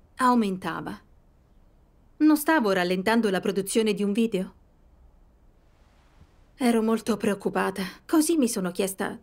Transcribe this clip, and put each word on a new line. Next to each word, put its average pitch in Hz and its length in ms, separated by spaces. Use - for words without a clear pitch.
aumentava. 190 840
Non 302 200
stavo 294 340
rallentando 190 580
la 185 100
produzione 196 540
di 190 80
un 202 120
video? 226 400
Ero 240 260
molto 220 360
preoccupata, 190 680
così 320 320
mi 247 100
sono 185 240
chiesta 190 520